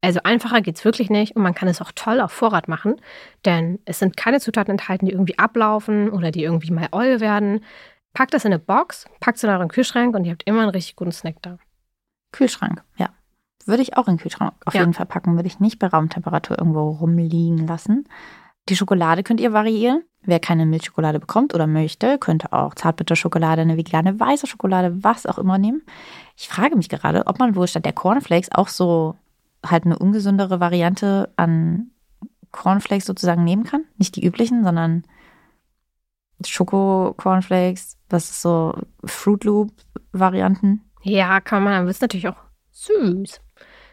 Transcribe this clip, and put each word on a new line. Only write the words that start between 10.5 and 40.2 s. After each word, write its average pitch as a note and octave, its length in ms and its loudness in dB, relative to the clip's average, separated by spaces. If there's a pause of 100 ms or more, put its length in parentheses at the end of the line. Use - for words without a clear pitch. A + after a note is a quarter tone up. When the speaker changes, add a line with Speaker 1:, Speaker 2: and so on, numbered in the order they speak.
Speaker 1:
einen G#3+ 100 2
richtig F#3 240 -6
guten F3 160 -6
Snack E3 320 -10
da. F3 160 -16 (720)
Speaker 2:
Kühlschrank, - 540 -2 (120)
ja. - 120 -4 (580)
Würde A3+ 160 2
ich - 140 -2
auch B3+ 100 0
in F#3 80 2
den E3 60 -2
Kühlschrank - 320 -6 (140)
auf - 80 -6
Speaker 1:
Ja. F#3 80 2
Speaker 2:
jeden E3+ 120 2
Fall F3+ 120 -6
packen, E3+ 280 -2
würde F3 140 0
ich - 100 -10
nicht G#3 220 0
bei F#3+ 80 0
Raumtemperatur D#3+ 720 -2
irgendwo D#3 300 0
rumliegen E3 760 0
lassen. G#3 420 -2 (600)
Die F#3+ 80 0
Schokolade F3+ 480 2
könnt A3+ 160 0
ihr A#3+ 120 0
variieren. A3+ 520 2 (180)
Wer E3+ 160 2
keine D#3+ 260 2
Milchschokolade D#3+ 540 0
bekommt B3 360 0
oder D#3+ 120 2
möchte, D#3 520 0
könnte E3 340 -2
auch C#3+ 240 -2
Zartbitterschokolade, D#3+ 840 0
eine D#3+ 140 2
vegane E3 440 0
weiße C4+ 260 0
Schokolade, F#3 560 -2
was A#3 240 0
auch - 120 -4
immer F#3+ 200 2
nehmen. A#3 240 0 (540)
Ich - 100 -18
frage C#4 300 0
mich E3+ 120 2
gerade, - 380 0
ob F#3+ 140 -2
man A#3 160 2
wohl F3+ 100 2
statt E3 180 -4
der D#3 100 -2
Cornflakes F#3 580 0
auch F#3+ 160 2
so E3 480 0 (500)
halt E3+ 200 2
eine E3 120 2
ungesündere G3 640 2
Variante F3+ 760 0
an E3 560 0 (640)
Cornflakes G3 540 -2
sozusagen F3+ 360 0
nehmen F#3 220 2
kann. D4 180 -4 (140)
Nicht - 180 0
die - 100 -8
üblichen, A#3 380 0
sondern E3 400 0 (1700)
Schoko-Cornflakes, F#3 1300 0 (140)
was E3+ 200 -2
ist - 120 -10
so E3 320 0 (300)
Fruit - 400 0
Loop-Varianten? G3 1400 0 (200)